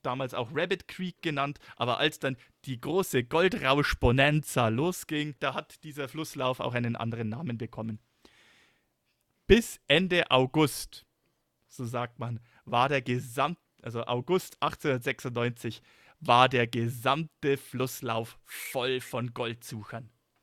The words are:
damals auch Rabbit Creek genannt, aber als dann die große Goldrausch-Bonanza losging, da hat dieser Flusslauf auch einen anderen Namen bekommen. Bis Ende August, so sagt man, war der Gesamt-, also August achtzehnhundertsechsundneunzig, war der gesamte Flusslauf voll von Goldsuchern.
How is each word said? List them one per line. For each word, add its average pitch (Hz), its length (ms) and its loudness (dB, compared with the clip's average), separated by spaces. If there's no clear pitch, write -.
damals 131 320 -4
auch 117 200 -2
Rabbit 180 340 -2
Creek - 340 -8
genannt, 143 380 -2
aber 120 220 0
als 156 220 0
dann 135 180 -2
die 123 160 -8
große 151 460 0
Goldrausch-Bonanza 143 1400 4
losging, 151 720 -2
da 135 140 -2
hat - 300 -10
dieser 143 240 -10
Flusslauf 131 540 -4
auch - 120 -2
einen 120 220 -2
anderen 117 320 -6
Namen 117 300 -8
bekommen. 113 420 -8
Bis - 440 6
Ende 175 420 4
August, 131 720 2
so - 160 -12
sagt 120 340 -6
man, 117 220 -6
war 123 240 2
der 139 140 2
Gesamt-, 131 580 -2
also 117 240 -6
August 131 560 -2
achtzehnhundertsechsundneunzig, 123 1200 -4
war 127 260 8
der 123 180 2
gesamte 127 920 -2
Flusslauf 123 880 -6
voll 127 560 -4
von 120 320 -6
Goldsuchern. 117 760 -10